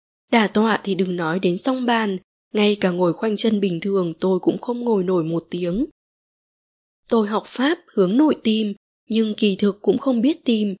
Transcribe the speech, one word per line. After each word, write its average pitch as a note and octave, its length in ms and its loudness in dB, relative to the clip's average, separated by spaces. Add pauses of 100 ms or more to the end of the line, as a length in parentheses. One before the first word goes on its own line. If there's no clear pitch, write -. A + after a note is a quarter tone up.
(320)
đả A3 160 4
tọa G#3+ 360 0
thì G3 120 -2
đừng F3+ 200 -2
nói E3+ 240 -4
đến F#3 180 0
song C4 280 -2
bàn, A3 320 0 (360)
ngay G#3 280 2
cả F#3 80 2
ngồi F3 240 2
khoanh G#3+ 240 -2
chân A3 220 0
bình F3+ 220 -2
thường F#3+ 380 -2
tôi F#3 200 0
cũng - 180 -2
không A#3+ 220 -6
ngồi A3 240 0
nổi F3+ 200 0
một E3 260 -4
tiếng. F3+ 360 -2 (1200)
Tôi A3 180 2
học G#3 180 -2
Pháp D4 320 -2 (160)
hướng G3 240 2
nội D4+ 260 4
tìm, G#3+ 300 0 (360)
nhưng G#3+ 260 0
kỳ G3+ 200 2
thực G3+ 260 0
cũng G#3+ 160 2
không B3 240 0
biết D4+ 240 0
tìm, G#3 340 0